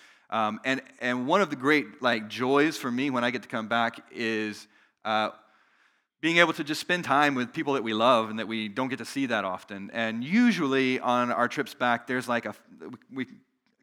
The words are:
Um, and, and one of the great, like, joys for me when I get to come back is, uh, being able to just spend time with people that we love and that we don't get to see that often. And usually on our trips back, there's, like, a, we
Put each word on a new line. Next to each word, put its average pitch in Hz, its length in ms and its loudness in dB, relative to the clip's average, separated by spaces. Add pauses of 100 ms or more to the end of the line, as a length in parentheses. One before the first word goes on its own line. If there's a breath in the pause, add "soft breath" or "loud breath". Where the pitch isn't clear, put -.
(300 soft breath)
Um, 110 340 -2
and, 131 180 -2 (180)
and 123 260 -2
one 180 140 4
of 185 80 2
the 143 80 -6
great, 131 460 0
like, 117 260 0
joys 139 480 2
for 131 140 -4
me 127 200 -2
when 123 140 0
I 123 60 2
get 120 120 -6
to - 60 -20
come 110 180 -6
back 117 340 0 (120)
is, 107 560 -4 (360 soft breath)
uh, 107 260 0 (880 soft breath)
being 165 180 2
able 170 140 6
to 143 120 -4
just 143 160 -4
spend 175 240 -2
time 139 300 4
with 123 180 -2
people 143 220 -2
that 131 80 0
we 113 120 -2
love 113 340 4
and 110 100 -8
that 101 100 -6
we 110 200 -4
don't 131 200 -4
get 127 100 -6
to 117 60 -10
see 139 220 -4
that 113 180 0
often. 98 480 -8
And 113 300 -4
usually 143 800 2
on 123 320 0
our 120 160 2
trips 135 260 -6
back, 120 320 0
there's, 127 220 -4
like, 120 160 -2
a, 104 100 -8 (560)
we 127 160 -6 (560)